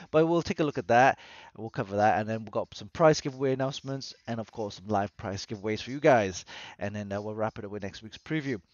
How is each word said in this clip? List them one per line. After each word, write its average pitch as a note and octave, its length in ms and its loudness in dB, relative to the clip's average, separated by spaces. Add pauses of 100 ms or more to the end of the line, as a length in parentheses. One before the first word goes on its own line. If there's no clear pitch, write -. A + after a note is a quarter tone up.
(120)
But D#3+ 160 6
we'll E3+ 140 2
take - 180 -2
a D#3+ 60 2
look C#3+ 120 -2
at A#2 120 -6
that. B2 280 6 (380)
We'll A2 140 -10
cover G2+ 260 -6
that, G#2 240 6
and G#2+ 80 -2
then A2+ 140 -4
we've G#2+ 100 -14
got G#2 240 -6
some G#2 140 -14
prize D#3 320 4
giveaway C3+ 320 -2
announcements, C3+ 600 -6 (140)
and A#2 140 -4
of - 100 -12
course G#2 240 -6
some F#2 140 -14
live G2+ 260 0
prize G2 300 -8
giveaways G#2+ 360 -6
for A#2+ 100 -10
you C#3+ 100 -8
guys. A2 420 4 (340)
And G2+ 160 -6
then, G#2 200 -8
uh, G2+ 80 -4
we'll G#2+ 140 -8
wrap A2 220 -4
it A2 60 -10
up G2+ 80 -12
with G2+ 120 -8
next G2 200 -12
week's A2 140 -16
preview. C#3 420 -4 (140)